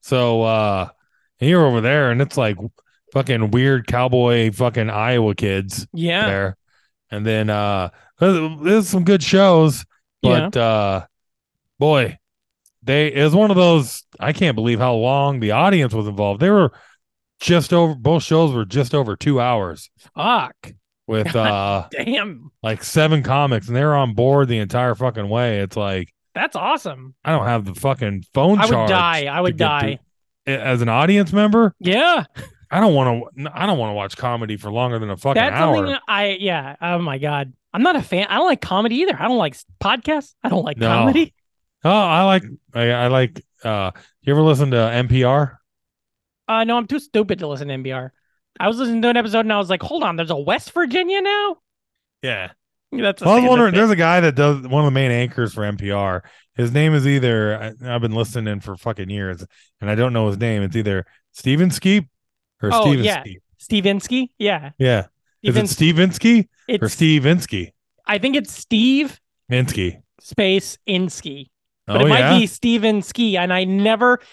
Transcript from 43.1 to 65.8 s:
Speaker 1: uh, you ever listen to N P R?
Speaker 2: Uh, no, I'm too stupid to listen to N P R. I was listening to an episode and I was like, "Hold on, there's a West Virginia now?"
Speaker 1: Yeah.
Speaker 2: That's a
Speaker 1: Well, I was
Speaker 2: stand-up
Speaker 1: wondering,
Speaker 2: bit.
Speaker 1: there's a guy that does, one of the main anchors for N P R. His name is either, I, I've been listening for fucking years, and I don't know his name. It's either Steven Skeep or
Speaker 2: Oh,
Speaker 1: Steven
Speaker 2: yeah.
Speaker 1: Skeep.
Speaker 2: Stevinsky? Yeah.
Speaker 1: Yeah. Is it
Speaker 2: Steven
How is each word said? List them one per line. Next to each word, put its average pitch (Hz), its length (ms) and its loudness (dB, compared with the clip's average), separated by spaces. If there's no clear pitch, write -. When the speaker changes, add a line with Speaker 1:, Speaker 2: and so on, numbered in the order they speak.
Speaker 1:
uh, 101 280 -4
you 139 120 0
ever 151 80 4
listen 143 300 4
to 123 60 2
N 117 300 0
P 127 160 2
R? 135 360 0
Speaker 2:
Uh, 226 180 0
no, 233 120 0
I'm 233 100 -4
too 285 120 -4
stupid 208 400 -2
to 170 80 -8
listen 143 200 -8
to 143 80 -8
N 131 80 -10
P 131 80 -8
R. 131 200 -10
I 185 80 0
was 226 100 -2
listening 233 260 -2
to 240 60 4
an 240 80 2
episode 226 240 0
and 220 120 0
I 208 60 0
was 185 100 -4
like, 185 140 -2
"Hold 311 200 -4
on, 180 120 -2
there's 165 160 -6
a 160 40 -2
West 147 380 -4
Virginia 349 480 -2
now?" 403 360 -2
Speaker 1:
Yeah. 104 300 -6
Speaker 2:
That's 208 300 -2
a - 40 -2
Speaker 1:
Well, 190 80 6
I - 40 6
was 247 40 4
Speaker 2:
stand-up 247 80 2
Speaker 1:
wondering, 240 240 4
Speaker 2:
bit. 175 40 2
Speaker 1:
there's 220 140 4
a 202 40 4
guy 170 240 4
that 160 160 2
does, 143 320 2
one 139 160 2
of - 20 4
the 139 60 2
main 131 200 0
anchors 120 420 -2
for 107 100 -6
N 104 140 -4
P 101 140 -6
R. 98 320 -4
His 120 160 -2
name 156 220 2
is 139 140 2
either, 110 760 0
I, 123 120 -6
I've 120 60 -2
been 113 120 -2
listening 110 460 -4
for 98 180 -12
fucking 101 320 -10
years, 95 340 -8
and 104 80 -6
I 107 60 0
don't 123 180 0
know 110 140 0
his 98 100 -4
name. 110 260 -2
It's 92 120 -6
either 101 300 -4
Steven 151 400 0
Skeep 190 340 0
or 107 100 -2
Speaker 2:
Oh, 226 100 2
Speaker 1:
Steven 139 220 2
Speaker 2:
yeah. 175 200 0
Speaker 1:
Skeep. 95 180 -18
Speaker 2:
Stevinsky? 202 680 -2
Yeah. 165 400 -4
Speaker 1:
Yeah. 123 300 2
Is 120 160 0
it 214 120 2
Speaker 2:
Steven 170 420 2